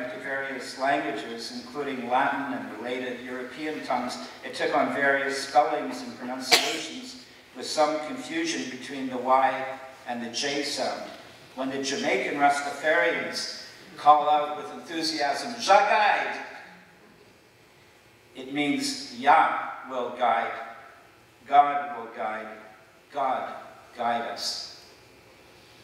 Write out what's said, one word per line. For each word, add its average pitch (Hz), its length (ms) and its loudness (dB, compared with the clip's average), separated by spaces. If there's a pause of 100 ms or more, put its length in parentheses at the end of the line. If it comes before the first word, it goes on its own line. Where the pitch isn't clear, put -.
into - 140 -8
various 135 640 -6
languages, 131 720 -2
including 123 560 -6
Latin 131 440 0
and 107 220 -8
related 123 480 -6
European 127 600 -8
tongues, 123 340 -2 (260)
it 127 80 -10
took - 240 0
on 127 180 2
various 135 520 2
spellings 147 560 2
and - 160 -12
pronunciations, - 1040 -2 (320)
with 120 100 -8
some 151 420 2
confusion 147 680 -4
between 131 320 -8
the 127 80 -6
Y - 480 4 (440)
and 120 160 -6
the 113 60 -8
J 143 340 -2
sound. 139 380 -4 (520)
When 131 160 -4
the 135 100 -4
Jamaican 143 540 0
Rastafarians - 1300 2 (340)
call 147 320 8
out 147 280 4
with 135 180 -10
enthusiasm, 147 800 -2
"Jagaid," 208 840 6 (2000)
it 131 180 -12
means 143 640 -2
Yah - 560 4 (180)
will 123 300 -6
guide, 117 340 2 (960)
God 143 500 4
will 113 200 -10
guide, 110 320 -6 (640)
God 131 420 -2 (420)
guide 117 260 0
us. - 580 -6 (1040)